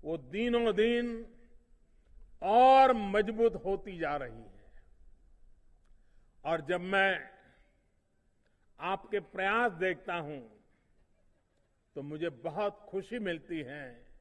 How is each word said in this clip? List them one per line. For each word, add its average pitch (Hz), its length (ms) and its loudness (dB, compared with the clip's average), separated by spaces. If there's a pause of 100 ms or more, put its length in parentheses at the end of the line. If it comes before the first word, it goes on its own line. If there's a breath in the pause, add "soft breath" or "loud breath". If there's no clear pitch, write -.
वो 160 120 -4
दिनों 220 600 0
दिन 233 500 0 (1160)
और 262 500 8
मजबूत 214 760 0
होती 196 320 -6
जा 147 180 -4
रही 120 220 -10
है। - 340 -20 (1700)
और 156 240 -2
जब 175 120 -2
मैं 190 400 2 (1600)
आपके 190 400 -4
प्रयास 196 520 -2
देखता 180 420 -4
हूं, 151 260 -8 (1500)
तो 139 80 -10
मुझे 151 260 -8
बहुत 165 600 -6
खुशी 196 280 -8
मिलती 170 420 -6
है। 127 460 -14 (140)